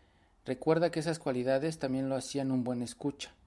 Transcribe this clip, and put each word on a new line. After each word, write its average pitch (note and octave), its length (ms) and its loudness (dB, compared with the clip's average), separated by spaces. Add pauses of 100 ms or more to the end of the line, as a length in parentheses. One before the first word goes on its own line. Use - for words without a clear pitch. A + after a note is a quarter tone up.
(460)
recuerda D#3+ 460 4
que E3 80 -2
esas D#3+ 200 -2
cualidades C3+ 600 0
también C3+ 300 0
lo C3+ 60 0
hacían C3+ 360 -2
un B2+ 120 2
buen B2 180 -2
escucha. - 520 -8 (140)